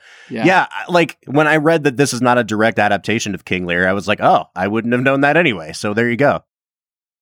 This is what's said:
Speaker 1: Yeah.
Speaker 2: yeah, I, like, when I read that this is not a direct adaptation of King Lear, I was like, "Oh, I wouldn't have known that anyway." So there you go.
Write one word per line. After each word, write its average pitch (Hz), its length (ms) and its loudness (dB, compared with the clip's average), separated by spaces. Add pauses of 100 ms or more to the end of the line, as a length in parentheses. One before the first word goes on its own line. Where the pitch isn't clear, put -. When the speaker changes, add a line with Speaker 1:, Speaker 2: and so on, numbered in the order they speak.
(320)
Speaker 1:
Yeah. 113 140 -4
Speaker 2:
yeah, 175 260 2
I, 107 200 -12
like, 170 360 0
when 143 180 2
I 156 120 2
read 156 260 2
that 131 140 0
this 139 140 2
is 123 120 -4
not 123 160 4
a 120 40 2
direct 107 360 0
adaptation 104 560 -2
of - 100 -12
King 90 220 -4
Lear, 87 200 0
I 95 60 2
was 98 140 -6
like, 104 120 -2
"Oh, 123 260 2 (100)
I 92 120 -2
wouldn't 113 280 -2
have 127 80 0
known 139 180 2
that 143 160 2
anyway." 90 360 -2
So 107 200 -6
there 117 160 0
you 117 80 -2
go. 117 260 0 (800)